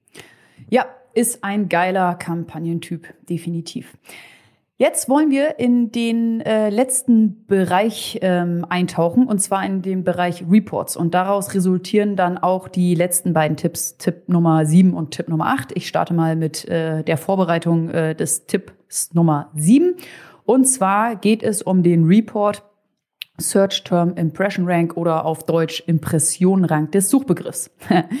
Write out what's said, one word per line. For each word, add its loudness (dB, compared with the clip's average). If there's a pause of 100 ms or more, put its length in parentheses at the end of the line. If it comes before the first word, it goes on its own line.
(680)
Ja, 2 (280)
ist -2
ein -4
geiler 0
Kampagnentyp, -8 (160)
definitiv. -8 (800)
Jetzt 0
wollen 4
wir 0
in 2
den, -2
äh, 0
letzten 2
Bereich, 0
ähm, 0
eintauchen, 0
und 0
zwar -2
in -4
den -4
Bereich -2
Reports. 2
Und 0
daraus 0
resultieren 0
dann 0
auch -2
die 2
letzten 0
beiden 2
Tipps, -6
Tipp -4
Nummer 4
sieben 4
und -6
Tipp -8
Nummer -2
acht. -4
Ich -6
starte -2
mal 2
mit, -4
äh, -2
der 0
Vorbereitung, 0
äh, -2
des -4
Tipps -8
Nummer 2
sieben. 4 (480)
Und 4
zwar 0
geht 0
es -4
um 0
den 4
Report 2 (760)
Search 2
Term 0
Impression -2
Rank 0
oder 0
auf -4
Deutsch -2
Impressionenrank 0
des 0
Suchbegriffs. -2 (180)
<laughs> 4 (180)